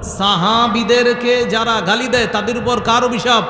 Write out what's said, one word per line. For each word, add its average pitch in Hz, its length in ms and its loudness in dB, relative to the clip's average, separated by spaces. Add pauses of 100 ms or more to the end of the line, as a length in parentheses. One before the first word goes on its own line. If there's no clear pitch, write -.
সাহাবীদেরকে 233 1400 0
যারা 226 360 -2
গালি 220 260 0
দেয় 233 200 0
তাদের 220 300 -2
উপর 233 220 -2
কার 240 240 0
অভিশাপ? 233 460 0